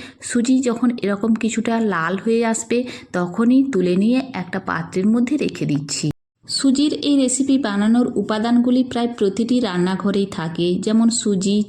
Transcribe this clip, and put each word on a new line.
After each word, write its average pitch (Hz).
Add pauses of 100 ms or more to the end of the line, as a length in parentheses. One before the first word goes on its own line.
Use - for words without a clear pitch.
(220)
সুজি 240
যখন 247 (140)
এরকম 202
কিছুটা 226 (160)
লাল 170
হয়ে 226
আসবে, 226 (340)
তখনই 226 (100)
তুলে 180
নিয়ে 226 (160)
একটা 185
পাত্রের 180
মধ্যে 240
রেখে 160
দিচ্ছি। 147 (420)
সুজির 277 (100)
এই 285
রেসিপি 269
বানানোর 220 (100)
উপাদানগুলি 240
প্রায় 240
প্রতিটি 226
রান্নাঘরেই 190
থাকে, 165 (160)
যেমন 226 (120)
সুজি, 202 (120)